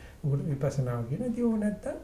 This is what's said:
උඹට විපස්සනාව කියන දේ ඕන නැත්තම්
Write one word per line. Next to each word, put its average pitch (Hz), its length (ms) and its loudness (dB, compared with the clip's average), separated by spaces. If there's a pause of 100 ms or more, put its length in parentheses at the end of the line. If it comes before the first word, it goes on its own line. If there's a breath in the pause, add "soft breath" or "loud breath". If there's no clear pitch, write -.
(200 loud breath)
උඹට 139 260 2
විපස්සනාව 127 600 0
කියන 151 220 -2
දේ 240 160 0
ඕන 220 160 4
නැත්තම් 208 440 -2